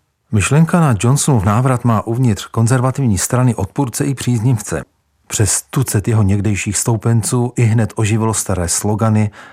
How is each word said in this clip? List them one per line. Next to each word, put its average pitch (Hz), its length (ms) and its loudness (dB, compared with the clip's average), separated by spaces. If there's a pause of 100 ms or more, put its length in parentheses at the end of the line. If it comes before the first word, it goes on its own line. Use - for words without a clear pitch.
(320)
Myšlenka 151 480 2
na 143 200 2
Johnsonův 123 440 2
návrat 120 400 2
má 113 220 0
uvnitř 117 400 0
konzervativní 120 720 0
strany 123 360 0
odpůrce - 500 -4
i 139 100 -2
příznivce. 117 680 -2 (440)
Přes - 440 -2
tucet 120 380 -2
jeho 113 140 2
někdejších 101 540 0
stoupenců 117 800 0
i 127 60 0
hned 110 340 2
oživilo 110 380 0
staré 87 340 -4
slogany 107 640 0 (220)